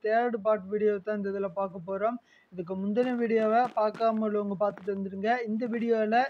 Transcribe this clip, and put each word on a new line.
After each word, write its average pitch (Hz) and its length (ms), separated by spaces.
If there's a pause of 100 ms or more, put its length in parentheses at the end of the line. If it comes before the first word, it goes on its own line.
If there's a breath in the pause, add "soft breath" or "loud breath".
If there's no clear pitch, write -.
third 226 320
part 208 320
video 208 320
தான் 214 180
இந்த 202 120
இதுல 196 180
பார்க்க 190 400
போறோம். 208 280 (360)
இதுக்கு 180 240
முந்தின 220 400
வீடியோவை 226 600
பார்க்காம 220 460
உள்ளவங்க 208 380
பார்த்துட்டு 202 360
வந்துருங்க. 196 420 (100)
இந்த 220 200
வீடியோல 226 640